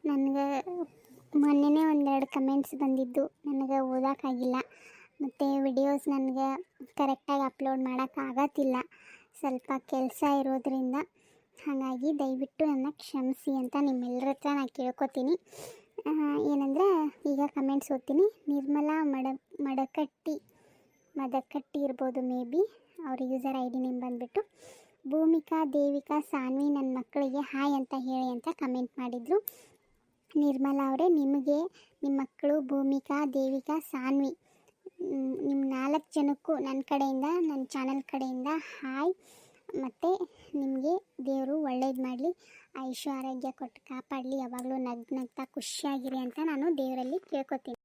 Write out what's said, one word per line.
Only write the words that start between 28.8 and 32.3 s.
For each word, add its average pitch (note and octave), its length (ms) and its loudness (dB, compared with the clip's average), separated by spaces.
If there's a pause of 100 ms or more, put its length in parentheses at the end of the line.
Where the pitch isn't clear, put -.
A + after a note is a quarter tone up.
ಮಾಡಿದ್ರು. B3 460 0 (920)
ನಿರ್ಮಲಾ C#4 540 4
ಅವರೇ, D#4 200 4
ನಿಮಗೆ, C#4+ 540 4 (400)
ನಿಮ್ಮ C#4 180 2
ಮಕ್ಕಳು D4 400 0